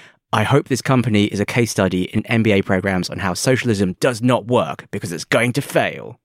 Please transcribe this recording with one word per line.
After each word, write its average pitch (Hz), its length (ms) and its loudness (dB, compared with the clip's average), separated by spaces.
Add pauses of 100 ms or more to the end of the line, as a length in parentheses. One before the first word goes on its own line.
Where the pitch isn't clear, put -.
(320)
"I 107 120 2
hope 123 240 2
this 120 120 -2
company 113 460 2
is - 140 -2
a 104 40 0
case 120 260 0
study 92 340 0
in 110 220 -4
M 113 160 0
B 107 100 4
A 98 100 4
programs 95 480 -2
on - 80 -10
how 92 160 -4
socialism 101 680 0
does 120 220 0
not 117 240 0
work 95 440 0
because 107 220 -8
it's 80 120 -10
going 120 300 0
to 143 60 0
fail." 87 640 -4